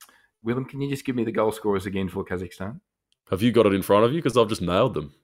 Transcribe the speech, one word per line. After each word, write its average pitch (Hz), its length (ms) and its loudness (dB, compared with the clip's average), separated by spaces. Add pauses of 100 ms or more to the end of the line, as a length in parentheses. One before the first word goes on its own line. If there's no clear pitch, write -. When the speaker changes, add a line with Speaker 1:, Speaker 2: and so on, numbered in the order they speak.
(440)
Speaker 1:
Willem, 123 220 -4
can 139 160 -10
you 143 80 -4
just 135 160 -6
give 127 100 -2
me 117 80 0
the 113 80 -4
goal 107 200 2
scorers 101 340 -2
again 95 240 -4
for 92 140 -6
Kazakhstan? 95 560 -8 (520)
Speaker 2:
Have 95 100 -2
you 120 100 2
got 107 140 6
it 98 80 4
in 95 80 0
front 104 240 4
of 120 80 2
you? 165 80 -2
'Cause 123 160 0
I've 113 120 4
just 107 120 -4
nailed 95 320 2
them. 76 300 -8